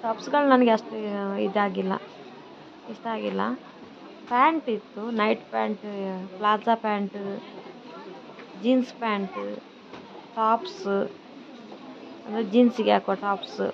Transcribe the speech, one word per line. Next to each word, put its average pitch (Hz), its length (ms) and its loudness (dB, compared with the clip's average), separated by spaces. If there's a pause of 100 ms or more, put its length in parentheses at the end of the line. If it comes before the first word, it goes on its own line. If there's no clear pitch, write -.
ಟಾಪ್ಸ್‌ಗಳು 277 460 2
ನನಗೆ 254 220 8
ಅಷ್ಟು 220 240 2 (440)
ಇದಾಗಿಲ್ಲ, 196 540 0 (960)
ಇಷ್ಟ 226 180 -10
ಆಗಿಲ್ಲ. 208 340 -2 (880)
ಪ್ಯಾಂಟ್ 285 420 4
ಇತ್ತು, 208 320 -4 (100)
ನೈಟ್ 220 300 2 (100)
ಪ್ಯಾಂಟ್, 220 300 0 (560)
ಪ್ಲಾಜಾ 214 380 4
ಪ್ಯಾಂಟ್, 208 400 -2 (1500)
ಜೀನ್ಸ್ 247 300 4
ಪ್ಯಾಂಟ್, 202 460 -4 (960)
ಟಾಪ್ಸ್, 226 480 0 (1400)
ಅಂದರೆ 214 220 -4
ಜೀನ್ಸಿಗೆ 220 480 6
ಹಾಕುವ 202 220 4
ಟಾಪ್ಸ್ 202 460 -4 (140)